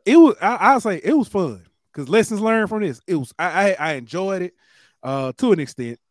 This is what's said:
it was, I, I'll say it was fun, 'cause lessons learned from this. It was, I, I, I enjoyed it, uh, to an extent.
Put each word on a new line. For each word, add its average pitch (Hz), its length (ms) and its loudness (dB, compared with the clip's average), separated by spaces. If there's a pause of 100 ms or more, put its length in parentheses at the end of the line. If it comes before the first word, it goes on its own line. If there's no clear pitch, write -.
it 247 120 4
was, 320 260 8
I, 214 140 0
I'll 233 240 4
say 196 220 -4
it 285 140 0
was 262 120 0
fun, 127 360 -4 (280)
'cause 139 160 -10
lessons 214 320 0
learned 220 280 0
from 214 140 -4
this. 147 240 -6
It 190 80 -2
was, 139 240 -6
I, 180 320 0
I, 185 80 -2
I 156 160 -4
enjoyed 180 480 -6
it, 180 120 -10 (500)
uh, 135 340 -6
to 247 140 2
an 170 80 2
extent. 120 400 -10 (100)